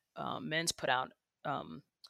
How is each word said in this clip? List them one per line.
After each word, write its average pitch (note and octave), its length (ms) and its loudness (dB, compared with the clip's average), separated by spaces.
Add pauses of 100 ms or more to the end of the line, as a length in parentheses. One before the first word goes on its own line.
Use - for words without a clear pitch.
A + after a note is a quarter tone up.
(160)
uh, - 240 -2
men's D#3+ 320 0
put - 160 -2
out, B2+ 220 4 (340)
um, D3+ 380 -4 (280)